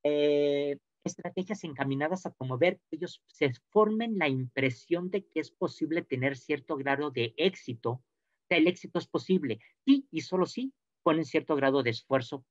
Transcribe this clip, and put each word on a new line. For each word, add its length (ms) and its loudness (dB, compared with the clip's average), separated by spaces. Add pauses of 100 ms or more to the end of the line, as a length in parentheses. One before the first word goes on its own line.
eh, 760 2 (260)
estrategias 600 -8
encaminadas 640 -2
a 80 -8
promover 460 0 (100)
que 80 -8
ellos 300 -12
se 240 0 (180)
formen 500 2
la 80 2
impresión 840 -2
de 160 -4
que 140 -6
es 100 -6
posible 540 -4
tener 340 -2
cierto 380 -4
grado 340 -2
de 280 -2
éxito. 540 -2
O 560 -16
sea, 100 2
el 100 6
éxito 320 -2
es 80 -6
posible. 520 0 (260)
Sí, 260 4
y 100 -4
solo 240 0
sí, 280 -6 (280)
ponen 240 2
cierto 300 0
grado 260 4
de 80 0
esfuerzo 600 -2